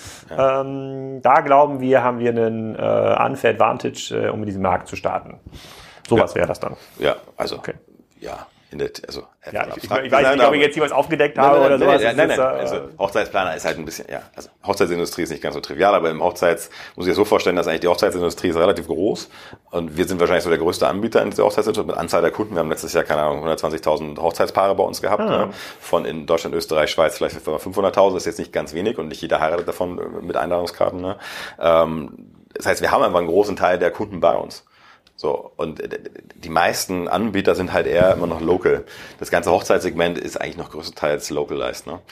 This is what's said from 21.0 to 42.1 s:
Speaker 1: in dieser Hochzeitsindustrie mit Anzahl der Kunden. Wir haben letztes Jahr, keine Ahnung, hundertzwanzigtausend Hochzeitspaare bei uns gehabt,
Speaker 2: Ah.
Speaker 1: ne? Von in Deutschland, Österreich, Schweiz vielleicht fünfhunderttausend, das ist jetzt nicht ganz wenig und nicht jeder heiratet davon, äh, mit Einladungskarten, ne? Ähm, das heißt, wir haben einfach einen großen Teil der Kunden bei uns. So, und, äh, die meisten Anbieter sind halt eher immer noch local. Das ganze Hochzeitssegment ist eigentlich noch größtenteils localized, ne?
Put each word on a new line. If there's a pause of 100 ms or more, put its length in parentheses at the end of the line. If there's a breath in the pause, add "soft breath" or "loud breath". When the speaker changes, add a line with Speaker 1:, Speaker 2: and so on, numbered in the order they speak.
Speaker 1:
in
dieser
Hochzeitsindustrie
mit
Anzahl
der
Kunden.
Wir
haben
letztes
Jahr,
keine
Ahnung,
hundertzwanzigtausend
Hochzeitspaare
bei
uns
gehabt,
Speaker 2:
Ah.
Speaker 1:
ne? (320 loud breath)
Von
in
Deutschland,
Österreich,
Schweiz
vielleicht
fünfhunderttausend,
das
ist
jetzt
nicht
ganz
wenig
und
nicht
jeder
heiratet
davon,
äh, (200)
mit
Einladungskarten,
ne? (440 loud breath)
Ähm, (180)
das
heißt,
wir
haben
einfach
einen
großen
Teil
der
Kunden
bei
uns. (520 soft breath)
So,
und,
äh, (380)
die
meisten
Anbieter
sind
halt
eher
immer
noch
local. (340 loud breath)
Das
ganze
Hochzeitssegment
ist
eigentlich
noch
größtenteils
localized,
ne? (120)